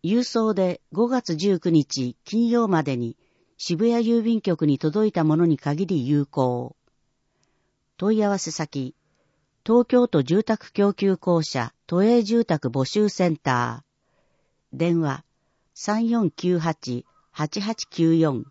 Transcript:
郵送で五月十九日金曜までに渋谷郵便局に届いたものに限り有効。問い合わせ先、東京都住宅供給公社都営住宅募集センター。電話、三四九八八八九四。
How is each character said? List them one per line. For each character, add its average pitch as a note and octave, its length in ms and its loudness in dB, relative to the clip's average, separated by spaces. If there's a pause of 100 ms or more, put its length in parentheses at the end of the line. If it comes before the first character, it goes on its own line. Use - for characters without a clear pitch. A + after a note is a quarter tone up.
郵 A3 200 0
送 A3 300 0
で F#3 260 -2 (140)
五 A3 140 0
月 A#3+ 280 -2
十 F3+ 240 0
九 F3+ 120 -2
日 C#3 520 0
金 A#3 240 0
曜 A#3 200 2
ま E3 160 2
で C3+ 120 -2
に A#2 220 -6 (400)
渋 F#3 320 -2
谷 A#3 180 0
郵 A#3 140 2
便 A3+ 180 0
局 E3 280 0
に C#3 100 2
届 G3+ 300 0
い G3+ 40 0
た E3+ 120 0
も D#3 140 4
の E3+ 100 4
に D3 100 2
限 D3+ 300 -2
り D3 200 -2
有 D3 180 2
効。 B2 520 -4 (1200)
問 G#3+ 180 0
い G#3+ 80 2
合 G3+ 60 2
わ G3 80 0
せ E3 140 -8
先、 C#3+ 420 -8 (720)
東 A#3 200 4
京 B3 220 2
都 D3+ 140 0
住 E3 220 0
宅 - 280 -4
供 G3+ 220 2
給 F#3+ 240 0
公 E3+ 240 0
社 A#2+ 320 -6 (140)
都 F3 160 2
営 A#3+ 180 4
住 A3+ 240 0
宅 D3+ 240 -2
募 C3 160 0
集 G#3 240 0
セ F3+ 200 0
ン D#3 80 -2
タ A#2+ 460 -2 (880)
ー。 C3 60 -16
電 E3 240 2
話、 C#3 240 -4 (480)
三 A3 340 -2
四 A3+ 220 2
九 F3+ 300 -2
八 D#3 460 -6 (260)
八 D#3 280 -6
八 G#3+ 300 -8
九 E3 240 2
四。 D3 380 0